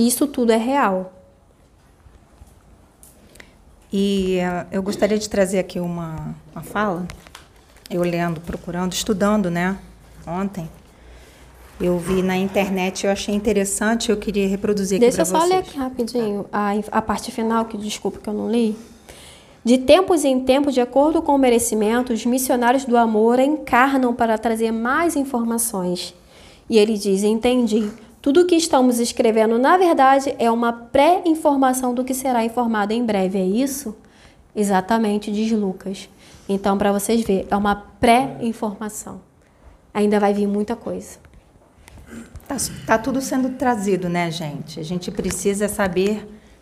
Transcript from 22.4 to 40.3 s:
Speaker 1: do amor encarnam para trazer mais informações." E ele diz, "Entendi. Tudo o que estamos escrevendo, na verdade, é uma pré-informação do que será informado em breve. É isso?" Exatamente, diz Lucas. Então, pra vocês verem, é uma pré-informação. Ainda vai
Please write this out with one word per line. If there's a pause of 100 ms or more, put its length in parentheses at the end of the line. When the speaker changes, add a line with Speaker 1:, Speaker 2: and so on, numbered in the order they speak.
Speaker 1:
do
amor
encarnam
para
trazer
mais
informações." (540)
E
ele
diz,
"Entendi. (300)
Tudo
o
que
estamos
escrevendo,
na
verdade,
é
uma
pré-informação
do
que
será
informado
em
breve.
É
isso?" (600)
Exatamente,
diz
Lucas. (400)
Então,
pra
vocês
verem,
é
uma
pré-informação. (720)
Ainda
vai